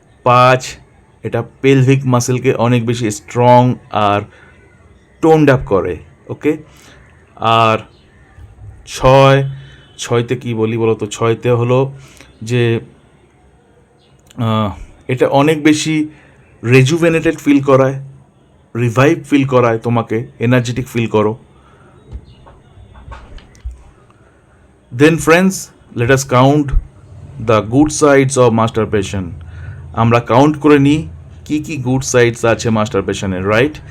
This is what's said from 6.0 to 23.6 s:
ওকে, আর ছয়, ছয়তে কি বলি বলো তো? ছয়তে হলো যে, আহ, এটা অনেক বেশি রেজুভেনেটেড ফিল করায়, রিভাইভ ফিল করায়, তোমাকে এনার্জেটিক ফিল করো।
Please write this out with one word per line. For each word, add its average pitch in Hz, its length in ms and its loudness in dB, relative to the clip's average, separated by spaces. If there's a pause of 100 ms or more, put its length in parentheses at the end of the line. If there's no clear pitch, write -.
ওকে, 147 180 -4 (1080)
আর 110 160 2 (1160)
ছয়, 135 440 4 (640)
ছয়তে 120 420 -4
কি 120 80 -8 (100)
বলি 110 200 -2
বলো 113 200 2
তো? 113 40 -8 (100)
ছয়তে 113 340 -2 (100)
হলো 120 200 0 (720)
যে, 120 140 0 (1800)
আহ, 110 240 -2 (440)
এটা 131 120 0 (160)
অনেক 156 160 0 (120)
বেশি 156 260 -2 (680)
রেজুভেনেটেড 156 720 2 (100)
ফিল 143 240 2
করায়, 135 280 2 (840)
রিভাইভ 131 320 2 (140)
ফিল 139 240 2
করায়, 117 320 2
তোমাকে 117 320 -2 (280)
এনার্জেটিক 123 480 -2
ফিল 117 220 -2
করো। 107 180 0 (3750)